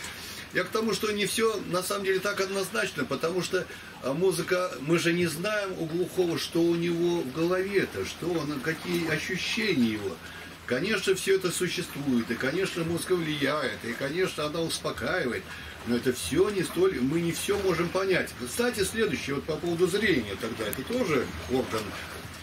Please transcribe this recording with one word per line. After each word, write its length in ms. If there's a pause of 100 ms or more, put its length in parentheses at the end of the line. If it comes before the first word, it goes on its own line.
(540)
Я 100
к 60
тому, 240
что 180
не 140
все 340 (120)
на 100
самом 240
деле 140
так 200
однозначно, 640
потому 380
что, 240 (380)
а, 100
музыка, 580 (100)
мы 180
же 120
не 140
знаем 540
у 80
глухого, 500
что 240
у 140
него 460
в 120
голове-то, 720
что 220
он, 320
какие 500
ощущения 840
его. 220 (520)
Конечно, 480
все 200
это 140
существует, 800
и, 60
конечно, 480
музыка 320
влияет, 720
и, 80
конечно, 520
она 160
успокаивает, 800 (460)
но 80
это 180
все 380
не 100
столь, 400
мы 200
не 100
все 320
можем 260
понять. 400 (180)
Кстати, 360
следующее, 540
вот 80
по 100
поводу 320
зрения 520
тогда, 280
это 160
тоже 420 (260)
орган. 300 (600)